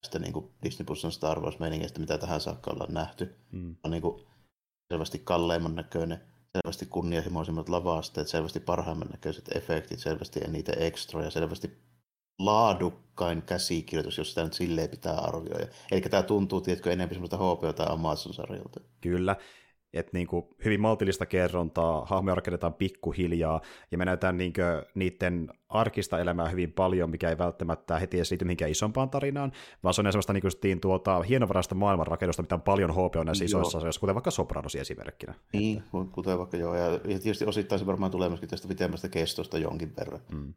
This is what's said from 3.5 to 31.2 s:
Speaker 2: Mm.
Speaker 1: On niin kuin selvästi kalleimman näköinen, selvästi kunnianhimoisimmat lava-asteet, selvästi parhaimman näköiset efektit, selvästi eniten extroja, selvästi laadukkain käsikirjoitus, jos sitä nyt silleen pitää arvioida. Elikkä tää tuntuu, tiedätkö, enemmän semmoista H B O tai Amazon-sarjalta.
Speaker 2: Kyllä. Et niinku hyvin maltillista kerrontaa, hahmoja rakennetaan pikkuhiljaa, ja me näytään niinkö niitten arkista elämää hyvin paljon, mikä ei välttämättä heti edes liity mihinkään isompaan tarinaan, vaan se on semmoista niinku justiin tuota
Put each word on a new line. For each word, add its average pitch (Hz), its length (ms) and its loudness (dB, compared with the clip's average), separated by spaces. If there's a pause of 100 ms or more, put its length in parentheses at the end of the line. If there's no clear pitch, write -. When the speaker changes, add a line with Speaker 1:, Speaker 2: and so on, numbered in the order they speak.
Speaker 2:
Mm. 87 320 -10
Speaker 1:
On 82 60 -2
niin 82 120 -2
kuin 85 200 -2 (720)
selvästi 80 260 -4
kalleimman 85 560 0
näköinen, 82 460 -4 (380)
selvästi - 280 -4
kunnianhimoisimmat 85 800 -2
lava-asteet, 85 600 -2
selvästi 80 320 -2
parhaimman 82 480 -2
näköiset - 480 -8
efektit, - 420 -2
selvästi - 460 -4
eniten 82 380 -2
extroja, 80 480 -4
selvästi 82 480 -4 (600)
laadukkain 92 1040 2
käsikirjoitus, 82 760 -2
jos - 100 -4
sitä 85 160 0
nyt 80 80 -4
silleen 82 380 -2
pitää 82 240 -4
arvioida. 80 520 -4 (260)
Elikkä 95 160 2
tää 98 140 4
tuntuu, 98 380 2
tiedätkö, 90 320 0
enemmän 90 220 -2
semmoista 90 220 -6
H - 40 -2 (200)
B - 40 -2
O 78 80 0
tai 80 180 0
Amazon-sarjalta. 80 880 -4 (200)
Speaker 2:
Kyllä. 90 360 0 (560)
Et - 200 -4
niinku 87 420 -2 (100)
hyvin 107 160 4
maltillista 104 460 2
kerrontaa, 85 800 2
hahmoja 95 300 2
rakennetaan 87 400 -2
pikkuhiljaa, 85 840 0 (300)
ja 85 80 -2
me 90 60 2
näytään 92 320 2
niinkö 87 580 0
niitten 90 540 0 (200)
arkista 107 500 0
elämää 85 300 2
hyvin 87 240 0
paljon, 92 380 4
mikä 82 200 0
ei 80 80 0
välttämättä 85 600 0
heti 92 180 0
edes 85 140 2
liity 90 140 0
mihinkään 85 260 0
isompaan 110 400 0
tarinaan, 139 420 0 (300)
vaan 90 120 4
se - 60 4
on 101 120 6
semmoista 101 200 4
niinku 95 140 4
justiin 92 340 2
tuota 92 420 4